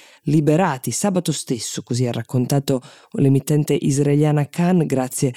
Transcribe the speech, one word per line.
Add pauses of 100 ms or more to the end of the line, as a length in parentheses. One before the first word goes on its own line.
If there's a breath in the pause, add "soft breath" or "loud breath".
(240 loud breath)
liberati
sabato
stesso,
così
ha
raccontato (300 loud breath)
l'emittente
israeliana
Kan,
grazie